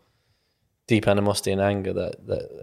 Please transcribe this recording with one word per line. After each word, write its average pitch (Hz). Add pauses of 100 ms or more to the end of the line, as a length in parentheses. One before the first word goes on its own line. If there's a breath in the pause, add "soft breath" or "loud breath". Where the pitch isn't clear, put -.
(880)
deep 107
animosity 101
and 98
anger 98
that, 90
that, - (120)